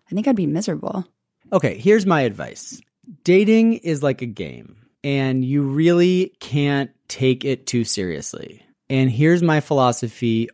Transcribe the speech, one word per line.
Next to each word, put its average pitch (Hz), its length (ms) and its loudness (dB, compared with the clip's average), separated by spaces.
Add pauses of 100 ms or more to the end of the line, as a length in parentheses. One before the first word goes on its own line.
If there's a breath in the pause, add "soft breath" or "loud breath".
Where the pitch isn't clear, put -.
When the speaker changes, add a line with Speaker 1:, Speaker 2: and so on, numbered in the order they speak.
(100)
Speaker 1:
I 170 40 -8
think 208 120 -2
I'd 269 80 2
be 185 140 -2
miserable. 165 580 -6 (440)
Speaker 2:
Okay, 110 280 0
here's 202 260 2
my 170 180 2
advice. 80 560 -6 (460)
Dating 220 500 4
is 156 280 -4
like 139 180 -2
a 127 60 -8
game, 78 500 -12 (260)
and 135 400 -2
you 139 200 0
really 175 760 2
can't 143 500 -2 (180)
take 131 340 0
it 135 240 -6
too 120 180 -2
seriously. - 800 -8 (280)
And 131 200 2
here's 156 320 4
my 156 180 2
philosophy 120 920 0